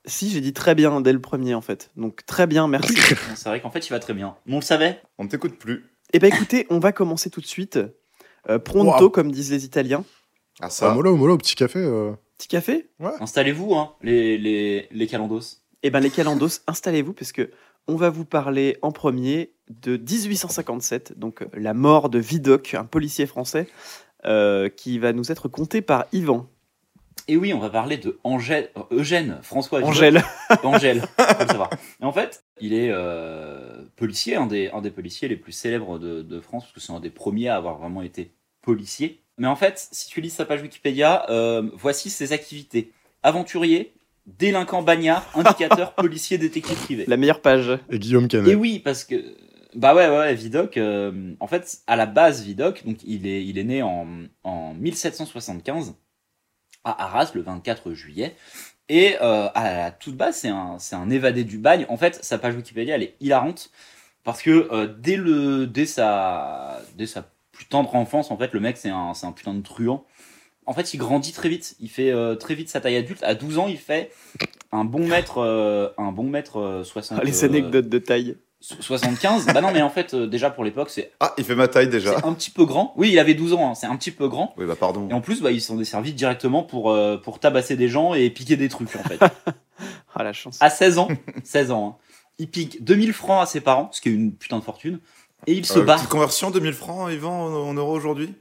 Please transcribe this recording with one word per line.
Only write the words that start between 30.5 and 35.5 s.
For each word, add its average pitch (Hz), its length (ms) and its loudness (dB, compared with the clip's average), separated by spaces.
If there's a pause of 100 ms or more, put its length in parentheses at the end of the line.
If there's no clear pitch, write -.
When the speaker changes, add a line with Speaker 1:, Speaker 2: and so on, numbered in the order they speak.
Speaker 2:
Angèle, 135 380 4 (160)
faut 214 260 6
le - 40 0
savoir. 104 220 0 (320)
Et 127 40 -4
en 139 60 -2
fait, - 320 -6 (160)
il 107 140 -4
est, 117 180 0
euh, 80 920 -8 (120)
policier, - 400 -4
un 131 120 0
des, 98 260 -2
un 104 80 -8
des 101 100 -6
policiers 90 360 -10
les 110 100 -4
plus - 140 -20